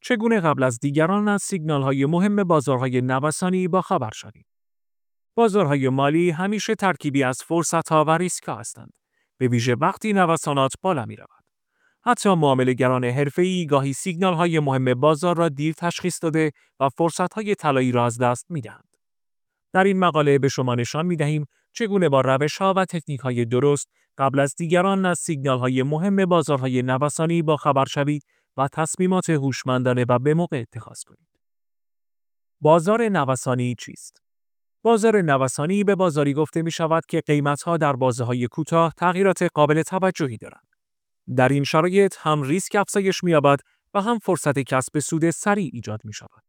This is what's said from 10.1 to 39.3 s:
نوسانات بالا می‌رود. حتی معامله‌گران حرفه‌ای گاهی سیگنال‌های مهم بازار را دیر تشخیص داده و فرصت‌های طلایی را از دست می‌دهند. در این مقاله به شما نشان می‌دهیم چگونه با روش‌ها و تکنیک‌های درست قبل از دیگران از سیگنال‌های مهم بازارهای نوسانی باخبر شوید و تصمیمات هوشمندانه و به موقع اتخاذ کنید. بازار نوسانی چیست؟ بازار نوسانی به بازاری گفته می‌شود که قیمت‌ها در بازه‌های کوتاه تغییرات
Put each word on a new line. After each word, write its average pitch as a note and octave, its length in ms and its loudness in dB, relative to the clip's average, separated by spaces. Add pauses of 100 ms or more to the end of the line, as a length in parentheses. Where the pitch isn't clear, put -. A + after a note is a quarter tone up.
نوسانات D#3+ 600 2 (100)
بالا E3 220 -2
می‌رود. G#2 240 -16 (760)
حتی G#3+ 300 2
معامله‌گران B2+ 680 2
حرفه‌ای D3+ 640 -2
گاهی C#3 260 0
سیگنال‌های E3+ 680 -2
مهم C3 340 0
بازار D#3 420 2
را E3+ 120 2
دیر D3 260 -4
تشخیص F3 480 -6
داده D#3 300 0 (280)
و C3+ 80 2
فرصت‌های F#3 680 -2
طلایی C3 380 0
را A#2+ 140 2
از A#2+ 120 -4
دست B2 320 0
می‌دهند. - 460 -12 (760)
در F#3+ 120 2
این G3 140 2
مقاله D3 400 4
به C3+ 100 2
شما B2+ 260 -2
نشان C3 320 -4
می‌دهیم D3+ 400 -2 (260)
چگونه G3 360 0
با C3+ 120 4
روش‌ها D3 560 0
و F#3+ 80 2
تکنیک‌های B2+ 600 -4
درست C3 440 0 (300)
قبل C3+ 220 0
از C#3 140 0
دیگران F3+ 520 2
از F3 120 0
سیگنال‌های C3 640 -2
مهم F#3 420 0
بازارهای C#3 580 0
نوسانی D3 600 0
باخبر D3 420 0
شوید C#3+ 380 -4 (340)
و C3+ 160 0
تصمیمات F#3 580 -2
هوشمندانه B2+ 760 0
و B2 100 4
به C#3+ 160 2
موقع E3+ 220 -2
اتخاذ - 460 -12
کنید. - 260 -20 (1300)
بازار F3 480 2
نوسانی B2+ 720 -2
چیست؟ - 440 -20 (600)
بازار A3 400 4
نوسانی D3+ 600 0
به G3+ 100 2
بازاری D3+ 400 0
گفته D#3 280 -2
می‌شود E3 440 -2
که D#3+ 200 -2
قیمت‌ها D3 500 0
در D3 160 2
بازه‌های B2 540 0
کوتاه E3 500 0
تغییرات F3+ 460 0 (120)